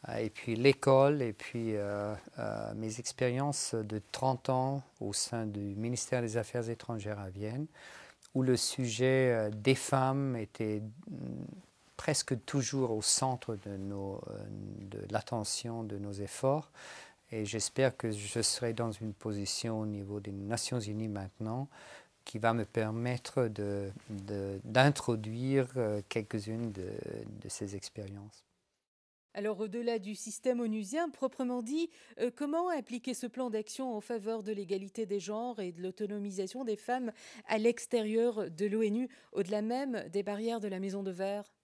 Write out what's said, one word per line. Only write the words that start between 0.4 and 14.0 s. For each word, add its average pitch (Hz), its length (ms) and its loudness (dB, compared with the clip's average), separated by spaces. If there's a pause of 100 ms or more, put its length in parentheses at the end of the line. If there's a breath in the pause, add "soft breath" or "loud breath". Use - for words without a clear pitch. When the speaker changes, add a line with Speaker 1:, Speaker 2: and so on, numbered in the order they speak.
Speaker 1:
l'école, 139 640 8
et 117 120 0
puis, 113 420 -2
euh, 104 400 -2 (240)
euh, 107 360 -2
mes 110 260 -4
expériences 131 760 0
de 107 260 -2 (120)
trente 131 380 2
ans 131 320 2 (180)
au 104 120 -4
sein 113 340 -2
du 101 280 -4
ministère 120 480 0
des 113 140 -2
Affaires 117 320 -2
étrangères 107 500 -4
à 98 100 -6
Vienne, 107 380 -4 (680 loud breath)
où 131 80 4
le 131 140 8
sujet, 127 760 4
euh, 107 180 4
des 107 240 4
femmes 135 600 4
était, 107 440 -2 (280)
mm, - 360 -6 (520)
presque - 480 0
toujours 131 480 2
au 107 100 0
centre 123 540 2
de 101 220 -8
nos, 98 500 -4